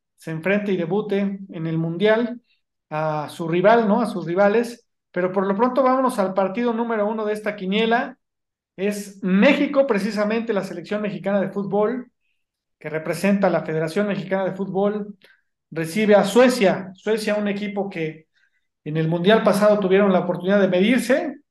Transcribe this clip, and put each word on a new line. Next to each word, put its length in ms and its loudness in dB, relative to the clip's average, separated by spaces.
se 140 -14
enfrente 420 -2
y 40 0
debute 640 -2
en 160 -8
el 120 -2
Mundial 640 0
a 400 -4
su 180 -8
rival, 400 4
¿no? 120 2
A 60 0
sus 200 -6
rivales, 600 0
pero 220 -2
por 140 0
lo 100 0
pronto 260 2
vámonos 360 2
al 160 -2
partido 380 0
número 340 -2
uno 180 -4
de 80 -2
esta 240 -6
quiniela. 640 -2
Es 480 -6
México, 600 4
precisamente 680 -2
la 120 -2
selección 380 -8
mexicana 380 -4
de 100 -4
fútbol, 600 -4
que 120 -10
representa 580 0
a 20 4
la 140 -2
Federación 420 -2
Mexicana 380 -4
de 100 -4
Fútbol, 640 -4
recibe 440 2
a 100 6
Suecia. 680 4
Suecia, 420 -2
un 120 -2
equipo 420 -4
que 380 -8
en 120 -6
el 120 0
Mundial 340 4
pasado 380 4
tuvieron 320 4
la 80 4
oportunidad 400 0
de 80 4
medirse 680 0